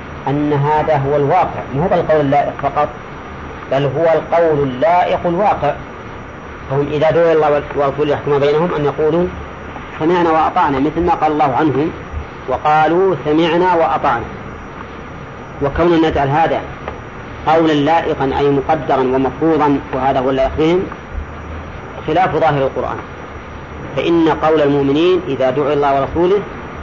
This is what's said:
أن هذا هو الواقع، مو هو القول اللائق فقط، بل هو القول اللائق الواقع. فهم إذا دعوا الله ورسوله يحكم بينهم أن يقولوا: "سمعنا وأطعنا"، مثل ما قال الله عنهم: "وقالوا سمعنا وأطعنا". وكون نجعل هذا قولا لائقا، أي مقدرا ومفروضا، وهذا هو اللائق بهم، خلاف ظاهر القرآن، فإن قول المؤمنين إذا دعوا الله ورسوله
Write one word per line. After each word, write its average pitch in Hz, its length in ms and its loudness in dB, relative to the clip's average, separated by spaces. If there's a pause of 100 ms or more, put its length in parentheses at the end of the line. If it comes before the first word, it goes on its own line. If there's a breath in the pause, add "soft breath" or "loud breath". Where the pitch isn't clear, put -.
(280)
أن 147 260 0
هذا 151 440 2
هو 135 180 0
الواقع، 143 460 2 (140)
مو 151 60 0
هو 196 120 0
القول 156 280 2
اللائق 139 320 2 (100)
فقط، 147 260 0 (840)
بل 139 120 2
هو 139 300 0
القول 156 500 2
اللائق 160 600 2
الواقع. 170 480 0 (960)
فهم 143 200 0
إذا 151 200 2
دعوا 165 220 4
الله 147 280 4 (140)
ورسوله 139 380 2
يحكم 143 260 0
بينهم 151 380 2
أن 147 80 0
يقولوا: 156 420 2 (720)
"سمعنا 170 320 2
وأطعنا"، 151 480 2
مثل 151 260 0
ما 170 80 2
قال 156 180 2
الله 147 240 2
عنهم: 151 360 2 (560)
"وقالوا 156 680 2 (100)
سمعنا 170 500 2
وأطعنا". 143 480 0 (1400)
وكون 160 400 2
نجعل 143 280 0
هذا 143 320 0 (840)
قولا 160 260 4
لائقا، 147 640 0
أي 143 100 4
مقدرا 139 500 0
ومفروضا، 135 800 2 (140)
وهذا 135 260 0
هو 127 100 2
اللائق 135 280 2
بهم، 170 260 2 (1200)
خلاف 156 280 2
ظاهر 147 260 2
القرآن، 123 360 -2 (1000)
فإن 165 340 2
قول 156 320 2
المؤمنين 143 680 2
إذا 131 220 0
دعوا 143 240 0
الله 139 280 2
ورسوله 175 380 2 (440)